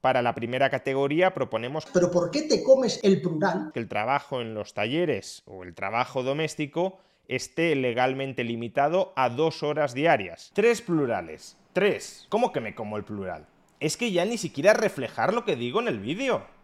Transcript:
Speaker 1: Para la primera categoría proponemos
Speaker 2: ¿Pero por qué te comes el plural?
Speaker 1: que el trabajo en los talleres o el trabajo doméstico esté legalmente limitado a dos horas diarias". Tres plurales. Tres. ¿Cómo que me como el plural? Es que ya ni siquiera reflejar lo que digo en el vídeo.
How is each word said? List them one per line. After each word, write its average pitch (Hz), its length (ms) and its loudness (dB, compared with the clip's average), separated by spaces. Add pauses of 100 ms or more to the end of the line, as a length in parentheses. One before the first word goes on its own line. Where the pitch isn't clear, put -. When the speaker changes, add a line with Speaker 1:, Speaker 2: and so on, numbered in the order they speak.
Speaker 1:
Para 127 220 2
la 120 120 2
primera 127 360 0
categoría 143 640 2
proponemos 127 580 -4
Speaker 2:
¿Pero 175 180 4
por 175 200 2
qué 302 120 -2
te - 200 2
comes 262 400 6
el 190 200 6
plural? 170 500 -2
Speaker 1:
que 123 80 -4
el 113 80 -6
trabajo 123 520 -2
en 113 140 -8
los 104 200 -8
talleres 123 720 -2
o 92 180 -16
el 90 100 -14
trabajo 117 480 -2
doméstico 156 760 -4 (300)
esté 160 480 0
legalmente 131 680 0
limitado 120 720 0
a 131 120 2
dos 151 340 -2
horas 147 320 -2
diarias". 127 600 0
Tres 226 280 2
plurales. 110 760 -2 (160)
Tres. - 560 -2
¿Cómo 233 240 0
que 139 80 -4
me 107 140 -8
como 107 220 -8
el 104 80 -6
plural? 92 420 -8 (340)
Es 151 160 -2
que 233 140 -2
ya 175 140 2
ni 226 140 -2
siquiera 180 340 2
reflejar 156 600 0
lo 233 120 -2
que 175 120 0
digo 120 240 -2
en 247 80 -4
el 117 120 -4
vídeo. 185 440 -2 (200)